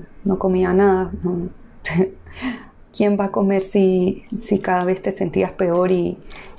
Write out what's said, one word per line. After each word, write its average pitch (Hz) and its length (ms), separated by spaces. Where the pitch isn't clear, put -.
no 190 140
comía 185 340
nada, 185 400
no. 175 280
<laughs> 180 240
¿Quién 202 220
va 196 80
a 196 40
comer 196 320
si, 185 600
si - 220
cada 185 260
vez 185 160
te - 120
sentías 185 400
peor 180 400
y 175 260